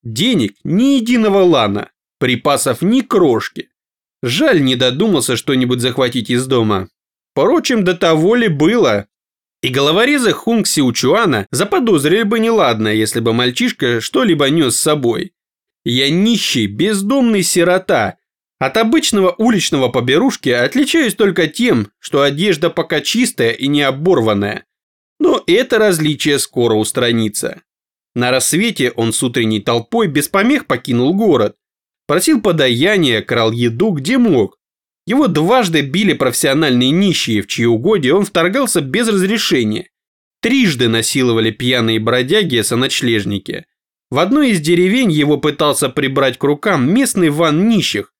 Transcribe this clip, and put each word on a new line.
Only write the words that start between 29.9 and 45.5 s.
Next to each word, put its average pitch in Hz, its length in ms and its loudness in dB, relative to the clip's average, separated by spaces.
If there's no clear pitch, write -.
без 147 200 -2
помех 233 380 0
покинул 127 480 -2
город. 165 420 2
Просил 202 340 0
подаяния, 147 800 0
крал 113 300 0
еду 120 400 0
где 139 260 -2
мог. 151 400 2
Его 262 220 2
дважды 170 540 2
били 160 320 0
профессиональные 131 760 2
нищие, 165 540 0
в - 40 -10
чьи - 180 -4
угодья 131 500 2
он 202 100 2
вторгался 190 560 -2
без 165 260 -2
разрешения. 185 840 -2
Трижды 208 460 0
насиловали 113 640 0
пьяные 113 480 -2
бродяги-соночлежники. 120 1700 -2
В 127 80 -2
одной 247 320 2
из 180 100 0
деревень 180 500 2
его 151 260 2
пытался 143 520 -2